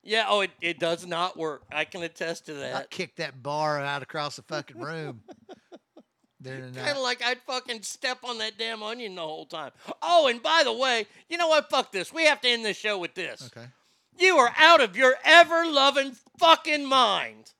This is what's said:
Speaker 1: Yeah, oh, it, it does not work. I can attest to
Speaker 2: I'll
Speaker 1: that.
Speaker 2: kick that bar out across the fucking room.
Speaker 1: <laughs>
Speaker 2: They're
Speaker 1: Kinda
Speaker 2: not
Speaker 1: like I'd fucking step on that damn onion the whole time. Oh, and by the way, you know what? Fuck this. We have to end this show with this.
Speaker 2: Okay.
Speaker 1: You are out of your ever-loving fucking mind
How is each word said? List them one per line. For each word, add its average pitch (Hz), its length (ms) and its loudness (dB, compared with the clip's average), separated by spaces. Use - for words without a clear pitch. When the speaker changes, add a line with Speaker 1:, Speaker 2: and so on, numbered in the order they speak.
Speaker 1:
Yeah, 214 260 0
oh, 208 120 2
it, 185 100 -4
it 170 180 -6
does 170 260 -4
not 175 320 -6
work. 156 340 -8
I 151 140 -4
can 175 160 -12
attest 165 460 -10
to 160 60 -14
Speaker 2:
I'll 143 60 -12
Speaker 1:
that. 131 300 -10
Speaker 2:
kick - 280 -12
that 135 260 -10
bar 147 360 -2
out 143 220 -6
across 147 360 -8
the - 60 -18
fucking 143 360 -12
room. 147 460 -10
Speaker 1:
<laughs> - 1120 -20
Speaker 2:
They're 131 220 -14
Speaker 1:
Kinda 127 200 -14
Speaker 2:
not 277 80 -6
Speaker 1:
like 247 220 -4
I'd 247 220 -2
fucking 247 380 -10
step 254 400 -8
on 240 160 -10
that 220 180 -8
damn 226 240 -8
onion 220 320 -10
the 180 80 -12
whole 160 240 -10
time. 147 260 -12
Oh, 330 260 4
and 240 140 -2
by 311 220 2
the 240 100 0
way, 240 320 -2
you 339 80 -8
know 339 120 0
what? 302 200 2
Fuck - 220 -2
this. 185 200 -8
We 320 140 0
have 294 160 2
to 247 80 2
end 233 160 -2
this 202 120 -4
show 214 200 -4
with 175 160 -8
this. 139 420 -12
Speaker 2:
Okay. 117 120 -18
Speaker 1:
You 359 200 6
are 240 200 6
out 311 240 8
of 202 160 -2
your 254 160 4
ever-loving 302 880 4
fucking 311 480 4
mind 175 720 0